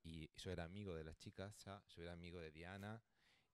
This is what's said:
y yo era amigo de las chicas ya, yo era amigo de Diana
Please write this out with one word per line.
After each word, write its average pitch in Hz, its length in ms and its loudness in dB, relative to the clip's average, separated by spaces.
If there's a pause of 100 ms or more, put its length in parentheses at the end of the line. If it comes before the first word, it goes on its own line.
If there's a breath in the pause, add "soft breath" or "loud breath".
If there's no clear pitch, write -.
y 80 340 0
yo - 140 0
era 85 140 6
amigo 95 300 2
de 80 100 2
las 78 140 -2
chicas 98 440 -2
ya, 101 260 -4
yo 85 140 -8
era 85 100 0
amigo 87 280 -2
de 80 120 0
Diana 98 500 0 (520 loud breath)